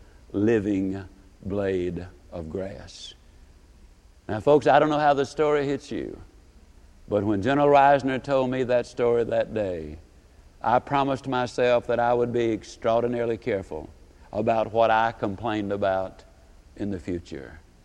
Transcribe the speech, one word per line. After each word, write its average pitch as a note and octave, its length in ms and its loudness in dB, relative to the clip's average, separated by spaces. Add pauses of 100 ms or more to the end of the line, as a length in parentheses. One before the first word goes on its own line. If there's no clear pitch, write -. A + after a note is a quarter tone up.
(320)
living G2 720 2 (440)
blade F2+ 600 -2 (240)
of E2 200 -12
grass." - 640 -12 (1120)
Now, G#2 120 -4
folks, C#3+ 260 4
I C#3+ 120 6
don't D3+ 120 4
know D3 80 0
how D3 160 4
the C#3 100 0
story D3 400 0
hits C#3 260 -6
you, B1+ 300 -8 (880)
but G2+ 160 0
when G2+ 160 0
General C#3 280 2
Reisner C3+ 540 6
told C3 280 0
me C3 140 -2
that A#2+ 200 0
story A#2+ 400 0
that A2+ 300 -2
day, F2 420 -6 (640)
I A#2+ 200 2
promised C#3 480 -2
myself B2 580 0
that A#2+ 120 0
I A#2+ 140 2
would A#2+ 180 0
be A#2 220 0
extraordinarily A#2 880 -2
careful F#2+ 500 -6 (420)
about A2 440 0
what A2+ 160 4
I A2+ 220 2
complained G#2 600 -4
about F#2+ 500 -2 (540)
in G2+ 140 -4
the F#2+ 80 -6
future. D2+ 600 -10 (260)